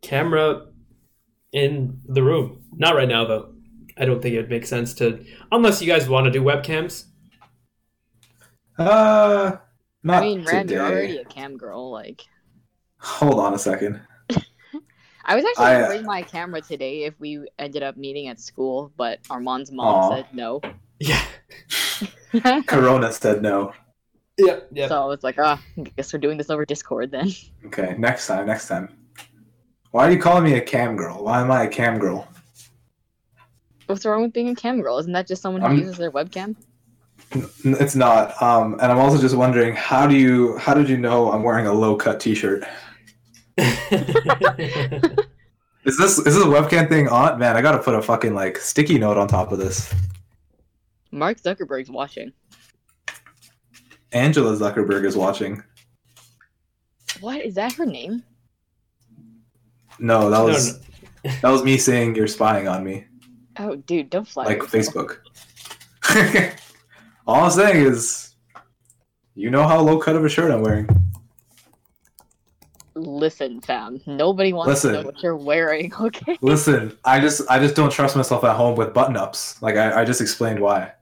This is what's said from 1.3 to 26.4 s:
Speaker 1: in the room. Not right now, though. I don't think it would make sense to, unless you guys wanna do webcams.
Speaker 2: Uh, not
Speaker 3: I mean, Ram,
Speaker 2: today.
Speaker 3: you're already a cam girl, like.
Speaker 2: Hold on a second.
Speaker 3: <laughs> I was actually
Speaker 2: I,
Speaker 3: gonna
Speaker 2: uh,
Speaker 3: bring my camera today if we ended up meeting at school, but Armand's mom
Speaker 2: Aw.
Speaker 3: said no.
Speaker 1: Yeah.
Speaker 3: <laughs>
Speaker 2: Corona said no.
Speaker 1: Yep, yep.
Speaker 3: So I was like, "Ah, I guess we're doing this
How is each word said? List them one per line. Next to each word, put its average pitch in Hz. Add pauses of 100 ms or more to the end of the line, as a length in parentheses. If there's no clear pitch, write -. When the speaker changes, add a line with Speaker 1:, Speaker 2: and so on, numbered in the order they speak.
Speaker 1:
in 139
the 135
room. 147 (140)
Not 160
right 131
now, 117
though. 110 (440)
I 135
don't 123
think 120
it 113
would 113
make 117
sense 120
to, 113 (300)
unless 220
you 165
guys 151
wanna 131
do 131
webcams. 156 (1700)
Speaker 2:
Uh, 208 (460)
not 180
Speaker 3:
I 208
mean, 190
Ram, 180
Speaker 2:
today. 170
Speaker 3:
you're 139
already 185
a 123
cam 139
girl, 123
like. - (760)
Speaker 2:
Hold 139
on 98
a 101
second. 104 (140)
Speaker 3:
<laughs> -
I 190
was 277
actually 480
Speaker 2:
I, -
Speaker 3:
gonna 233
Speaker 2:
uh, -
Speaker 3:
bring 220
my 196
camera 170
today 143
if 156
we 147 (140)
ended 143
up 135
meeting 139
at 117
school, 131
but 117 (120)
Armand's 127
mom 120 (100)
Speaker 2:
Aw. 98
Speaker 3:
said -
no. 123 (400)
Speaker 1:
Yeah. 143 (1080)
Speaker 3:
<laughs> 247
Speaker 2:
Corona 127
said 107
no. 101 (680)
Speaker 1:
Yep, 190
yep. 139
Speaker 3:
So 147
I -
was 139
like, 127
"Ah, 147 (160)
I 170
guess -
we're 151
doing 151
this 147